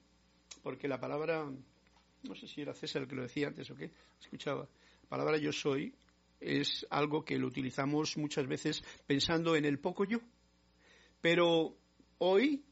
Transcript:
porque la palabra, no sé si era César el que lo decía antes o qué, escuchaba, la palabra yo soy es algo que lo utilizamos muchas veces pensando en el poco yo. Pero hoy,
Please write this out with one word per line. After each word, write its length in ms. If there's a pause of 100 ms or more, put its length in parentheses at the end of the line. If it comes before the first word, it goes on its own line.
(640)
porque 260
la 100
palabra, 500 (760)
no 120
sé 140
si 140
era 120
César 280
el 60
que 60
lo 80
decía 240
antes 240
o 60
qué, 160 (280)
escuchaba, 480 (340)
la 60
palabra 280
yo 160
soy 420 (460)
es 500
algo 340
que 140
lo 80
utilizamos 720
muchas 320
veces 340 (240)
pensando 480
en 100
el 140
poco 260
yo. 140 (1000)
Pero 560 (420)
hoy, 540